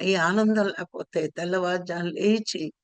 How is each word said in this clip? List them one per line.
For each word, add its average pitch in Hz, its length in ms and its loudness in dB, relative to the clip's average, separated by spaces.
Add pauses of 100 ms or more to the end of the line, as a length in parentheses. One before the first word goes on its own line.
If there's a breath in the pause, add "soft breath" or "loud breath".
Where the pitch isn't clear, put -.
ఈ 190 120 2
ఆనందం 208 520 4
లేకపోతే - 600 -4
తెల్లవారుజామున 175 840 -2
లేచి 185 600 0 (120)